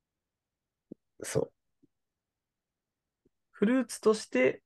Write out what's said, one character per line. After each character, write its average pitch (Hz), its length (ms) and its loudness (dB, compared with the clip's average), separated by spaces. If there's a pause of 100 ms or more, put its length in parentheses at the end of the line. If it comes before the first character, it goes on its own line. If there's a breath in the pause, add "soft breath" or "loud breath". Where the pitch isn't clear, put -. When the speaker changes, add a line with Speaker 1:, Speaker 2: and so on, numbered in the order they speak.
(1200)
Speaker 1:
そ - 180 -2
う。 - 120 -4 (2000)
Speaker 2:
フ - 160 -2
ル 254 140 2
ー 247 60 -2
ツ - 140 -14
と 220 120 4
し 214 140 -6
て - 400 0